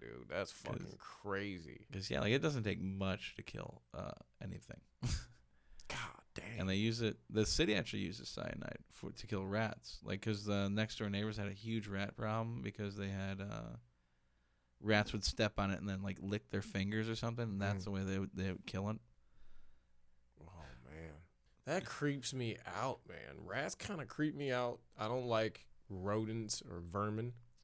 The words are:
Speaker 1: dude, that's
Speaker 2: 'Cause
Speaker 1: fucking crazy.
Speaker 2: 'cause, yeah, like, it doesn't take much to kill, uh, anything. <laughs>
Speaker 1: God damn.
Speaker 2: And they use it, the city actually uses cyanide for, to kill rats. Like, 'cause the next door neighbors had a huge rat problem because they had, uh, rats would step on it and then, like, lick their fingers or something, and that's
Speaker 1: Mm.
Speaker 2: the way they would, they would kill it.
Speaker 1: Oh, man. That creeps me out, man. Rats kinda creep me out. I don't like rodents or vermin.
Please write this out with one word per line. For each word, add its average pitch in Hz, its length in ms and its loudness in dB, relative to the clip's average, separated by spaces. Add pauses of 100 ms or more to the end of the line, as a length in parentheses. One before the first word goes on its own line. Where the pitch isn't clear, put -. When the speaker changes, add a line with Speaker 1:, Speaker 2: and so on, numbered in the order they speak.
Speaker 1:
dude, 58 280 -10
that's 90 240 -2
Speaker 2:
'Cause - 220 -6
Speaker 1:
fucking - 240 -6
crazy. 98 920 -6
Speaker 2:
'cause, 95 200 -2
yeah, - 100 4
like, 104 120 6
it 139 100 6
doesn't 143 220 2
take 92 160 2
much 95 560 0
to - 60 -8
kill, - 380 -8 (140)
uh, - 160 -4 (320)
anything. - 380 -8 (100)
<laughs> - 120 -12 (880)
Speaker 1:
God - 100 -4 (360)
damn. 117 260 -4
Speaker 2:
And 92 80 4
they 95 80 6
use 113 240 4
it, 110 160 4 (140)
the 107 160 6
city 180 280 6
actually 104 260 2
uses - 280 -4
cyanide - 500 -4 (120)
for, - 220 -8
to - 140 -10
kill 95 200 0
rats. 104 580 0
Like, 98 160 -2
'cause 104 240 0
the 101 240 4
next 107 300 2
door 107 100 0
neighbors 104 300 0
had 101 100 0
a 98 40 -2
huge 107 360 -2
rat 101 300 -2
problem 113 420 0
because 104 360 -2
they 98 120 -2
had, 98 320 -2
uh, 110 360 -4 (1040)
rats 104 320 6
would 104 100 0
step - 340 2
on 98 120 4
it 95 100 2
and 101 80 -2
then, 95 140 0
like, 98 180 -2
lick 101 300 -2
their 101 120 2
fingers 104 460 2
or 113 80 0
something, 117 320 0
and 98 140 0
that's 101 200 2
Speaker 1:
Mm. - 20 -8
Speaker 2:
the 101 80 -2
way 95 100 2
they 95 160 2
would, 98 160 0
they 92 180 2
would - 140 -8
kill 98 240 0
it. 113 80 -2 (1400)
Speaker 1:
Oh, 85 100 -16 (380)
man. 80 240 -10 (500)
That 170 220 0
creeps 139 480 0
me 117 320 0
out, 107 420 -2
man. - 280 -10 (100)
Rats 135 280 -2
kinda 170 300 -4
creep 151 300 2
me 143 180 0
out. 123 280 2 (180)
I 110 100 0
don't 123 180 2
like 110 400 4 (220)
rodents 107 840 0
or 87 100 -6
vermin. 107 520 0 (320)